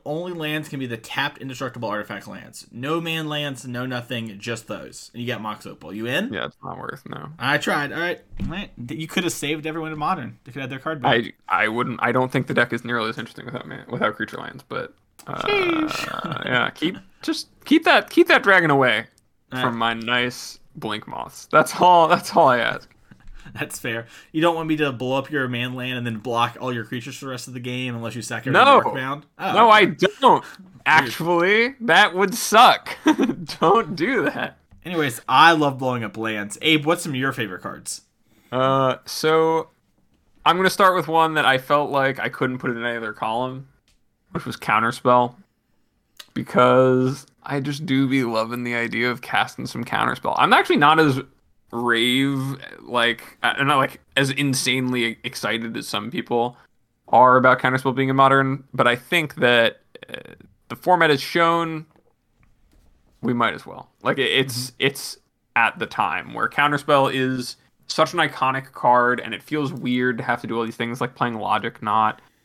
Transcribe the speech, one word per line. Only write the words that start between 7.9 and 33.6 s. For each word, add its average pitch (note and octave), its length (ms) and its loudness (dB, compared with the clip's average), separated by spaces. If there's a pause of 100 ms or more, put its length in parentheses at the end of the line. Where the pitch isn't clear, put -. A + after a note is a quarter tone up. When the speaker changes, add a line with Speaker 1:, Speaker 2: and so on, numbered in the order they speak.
Speaker 1:
All D3 60 -8
right. F3 200 -4 (240)
All C3 80 -6
right. F#3+ 200 -12 (160)
Th-, - 120 -12
you D#3+ 80 -8
could F#3 160 -4
have E3 100 -2
saved D3+ 340 -6
everyone D#3 240 -8
in D#3 80 -10
Modern D3 380 -4 (100)
if B2+ 80 -18
you C#3 60 -8
had B2+ 100 -8
their C3+ 80 -10
card D#3+ 220 -6
back. A#2+ 220 2 (240)
Speaker 2:
I, F#2 180 0
I - 20 0
wouldn't. A#2 360 -4
I A#2+ 80 0
don't B2+ 200 0
think C3 160 -2
the D3 80 -6
deck B2 180 0
is A#2+ 100 -6
nearly A#2 260 -4
as A2+ 100 -10
interesting - 260 -16
without - 220 -12
man, - 220 -14
without A#2+ 260 -2
creature - 220 -8
lands, - 300 -14
but, - 280 -10 (320)
uh, - 160 -6
Speaker 1:
Sheesh. E4+ 1000 -4
<laughs> - 0 -
Speaker 2:
yeah, A#2+ 260 0
keep, - 260 -6 (240)
just - 280 -6 (160)
keep D#4+ 180 4
that, C4 260 4
keep - 200 4
that C4+ 120 6
dragon F3+ 300 6
away B2 340 4 (460)
Speaker 1:
All B2+ 100 -6
Speaker 2:
from A#2+ 180 -2
Speaker 1:
right. A#2 160 0
Speaker 2:
my A2+ 100 -10
nice B2 520 -2 (180)
Blink G#2+ 320 -8
Moths. - 440 -14
That's D#3 280 2
all, F3 280 8
that's F3+ 280 0
all D#3+ 120 8
I B2 100 6
ask. A#2 360 -4
Speaker 1:
<laughs> - 640 -20
That's - 240 -10
fair. A#2 260 -8 (260)
You D#3 120 -2
don't E3+ 100 2
want E3 140 -6
me D#3 80 0
to D3 160 0
blow B2+ 260 -4
up C3+ 140 -6
your C#3 160 -2
man B2 260 -6
land B2+ 240 -8
and A#2+ 80 -6
then A2+ 140 -6
block A#2 420 -2
all B2+ 100 -4
your A#2+ 140 -6
creatures B2+ 320 -10
for C#3+ 80 -14
the C3+ 60 -10
rest B2 160 -12
of B2+ 80 -16
the C3 40 -10
game B2 360 -6
unless A#2 180 -8
you A#2+ 80 -8
sack A2 240 -8
everything E3+ 180 4
Speaker 2:
No. C4+ 180 8
Speaker 1:
to - 80 -2
Earthbound? C#3 360 -6 (140)
Oh, F#3+ 140 -4
Speaker 2:
No, A3+ 160 8
Speaker 1:
okay. G#3+ 80 8
Speaker 2:
I G#3 80 8
don't. F#3+ 580 4
Speaker 1:
Weird. - 0 - (420)
Speaker 2:
Actually, E3+ 840 2 (120)
that F#3 320 4
would F#3+ 220 0
suck. G#3 600 6 (280)
<laughs> - 360 -6
Don't F#3+ 360 4